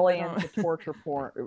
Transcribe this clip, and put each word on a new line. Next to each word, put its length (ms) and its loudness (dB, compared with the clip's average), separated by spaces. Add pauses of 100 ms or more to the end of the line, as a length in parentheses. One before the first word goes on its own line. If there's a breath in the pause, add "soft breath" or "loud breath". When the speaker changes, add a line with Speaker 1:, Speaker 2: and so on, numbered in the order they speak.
Speaker 1:
really 180 6
Speaker 2:
I 60 -2
don't 180 -2
Speaker 1:
into 180 -4
torture 300 -2
porn. 400 -6 (160)